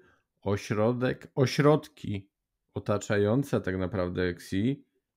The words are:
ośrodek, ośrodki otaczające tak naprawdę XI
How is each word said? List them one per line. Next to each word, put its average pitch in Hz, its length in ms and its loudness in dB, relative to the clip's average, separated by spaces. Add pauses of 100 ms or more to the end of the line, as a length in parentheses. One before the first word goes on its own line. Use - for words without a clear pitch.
(420)
ośrodek, 117 920 -2
ośrodki 139 960 2 (440)
otaczające 107 840 0
tak 92 180 -2
naprawdę 92 440 -2
XI 98 600 -2 (320)